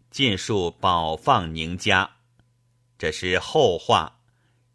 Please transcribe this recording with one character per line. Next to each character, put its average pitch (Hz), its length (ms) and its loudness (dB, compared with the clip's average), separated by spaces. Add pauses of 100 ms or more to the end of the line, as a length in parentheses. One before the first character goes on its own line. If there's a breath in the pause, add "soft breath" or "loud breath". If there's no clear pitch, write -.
(120)
尽 117 260 0
数 92 320 -2
保 82 460 -2
放 90 400 0
宁 82 220 -6
家。 95 400 0 (800)
这 82 120 -4
是 90 300 -2
后 110 380 0
话， 92 420 0 (540)